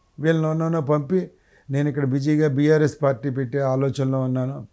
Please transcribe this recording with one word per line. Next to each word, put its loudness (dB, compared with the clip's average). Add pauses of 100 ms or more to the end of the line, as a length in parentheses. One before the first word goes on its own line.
(200)
వీళ్ళని 0
ఎవరినైనా 0
పంపి, 0 (400)
"నేను 0
ఇక్కడ -2
బిజీగా 2
బీఆర్ఎస్ 2
పార్టీ 0
పెట్టే -4
ఆలోచనలో 0
ఉన్నాను, -4